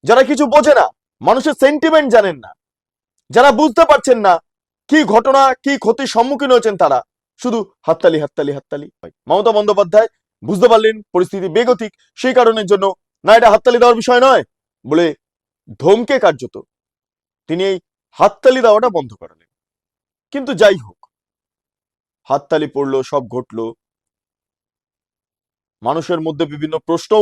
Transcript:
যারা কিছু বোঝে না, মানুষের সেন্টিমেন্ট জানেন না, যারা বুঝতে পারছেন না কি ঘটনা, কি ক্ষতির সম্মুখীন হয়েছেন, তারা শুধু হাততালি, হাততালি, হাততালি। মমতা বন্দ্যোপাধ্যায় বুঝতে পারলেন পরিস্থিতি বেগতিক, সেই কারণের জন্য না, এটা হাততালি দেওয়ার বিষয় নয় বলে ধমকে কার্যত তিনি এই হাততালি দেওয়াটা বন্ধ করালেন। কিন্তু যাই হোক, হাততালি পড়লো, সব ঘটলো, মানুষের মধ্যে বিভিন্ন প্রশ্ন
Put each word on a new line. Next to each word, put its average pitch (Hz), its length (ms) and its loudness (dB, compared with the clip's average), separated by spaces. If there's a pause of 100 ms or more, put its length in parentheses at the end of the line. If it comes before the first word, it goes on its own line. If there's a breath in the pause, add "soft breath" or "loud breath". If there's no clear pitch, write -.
যারা 240 200 4
কিছু 294 240 0
বোঝে 294 260 2
না, 190 120 4 (360)
মানুষের 254 400 -2
সেন্টিমেন্ট 302 500 0
জানেন 196 280 2
না, 92 120 -20 (800)
যারা 254 200 4
বুঝতে 294 340 0
পারছেন 269 340 2
না 190 140 2 (560)
কি 302 140 2
ঘটনা, 233 380 2 (220)
কি 277 140 -4
ক্ষতির - 380 -4
সম্মুখীন 254 360 -2
হয়েছেন, 220 260 2
তারা 143 220 0 (420)
শুধু 233 180 -4 (280)
হাততালি, 165 320 -2
হাততালি, 143 340 -8
হাততালি। 143 340 -14 (400)
মমতা 208 240 0
বন্দ্যোপাধ্যায় 208 560 0 (360)
বুঝতে 196 280 2
পারলেন 220 240 2 (180)
পরিস্থিতি 185 420 -4
বেগতিক, 233 360 -2 (300)
সেই 254 180 -2
কারণের 220 320 0
জন্য 196 140 0 (400)
না, 196 140 2
এটা 226 140 6
হাততালি 240 260 0
দেওয়ার 240 220 4
বিষয় 247 260 2
নয় 214 160 2 (420)
বলে 160 200 0 (760)
ধমকে 220 420 0
কার্যত 147 320 -2 (960)
তিনি 175 220 -6
এই 190 60 -6 (420)
হাততালি 262 460 0
দেওয়াটা 220 320 2
বন্ধ 131 140 -8 (100)
করালেন। - 280 -20 (840)
কিন্তু 269 180 -8 (100)
যাই 202 240 4
হোক, - 140 -20 (1300)
হাততালি 147 480 -4
পড়লো, 135 240 -4 (120)
সব 139 120 -4 (120)
ঘটলো, 113 300 -10 (2250)
মানুষের 160 440 -6
মধ্যে 160 280 -6
বিভিন্ন 156 220 -10 (120)
প্রশ্ন 165 240 -4 (100)